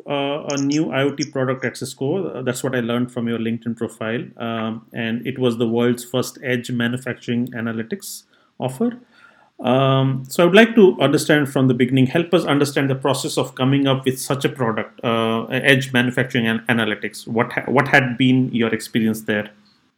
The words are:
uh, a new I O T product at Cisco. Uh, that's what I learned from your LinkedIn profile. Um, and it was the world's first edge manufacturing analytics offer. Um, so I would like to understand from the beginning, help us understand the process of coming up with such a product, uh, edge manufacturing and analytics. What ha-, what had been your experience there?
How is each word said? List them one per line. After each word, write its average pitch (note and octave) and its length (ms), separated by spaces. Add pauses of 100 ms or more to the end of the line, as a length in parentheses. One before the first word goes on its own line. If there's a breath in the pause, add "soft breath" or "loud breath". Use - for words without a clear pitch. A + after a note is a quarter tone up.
uh, C#3+ 400
a C#3+ 80
new C#3+ 340
I C3+ 120
O C#3+ 100
T C#3+ 160
product C3 340
at A#2+ 140
Cisco. D3+ 520
Uh, B2+ 120
that's B2+ 220
what B2+ 120
I B2+ 40
learned A#2+ 320
from A#2 160
your A#2 100
LinkedIn A2+ 400
profile. A2+ 480 (120)
Um, A2+ 560
and A#2 340
it C3 100
was B2 220
the A#2+ 80
world's A#2+ 360
first - 400
edge B2+ 280
manufacturing A#2+ 800
analytics A2+ 720 (340)
offer. A3+ 400 (640 soft breath)
Um, C3+ 680
so - 160
I - 20
would F3 100
like A3+ 200
to F#3+ 240
understand D3 480
from C3+ 200
the C3 60
beginning, B2+ 340
help E3+ 260
us E3 100
understand C#3+ 460
the C3+ 60
process C3+ 420
of B2+ 180
coming C3+ 320
up C3+ 160
with C3 160
such C3+ 240
a D3 60
product, A2+ 540
uh, A2+ 420
edge C3 480
manufacturing B2 540
and A2+ 200
analytics. G#2+ 600
What A#2 260
ha-, - 140
what C3+ 220
had B2+ 280
been B2+ 340
your A2+ 220
experience A2 480
there? G#2 300 (460)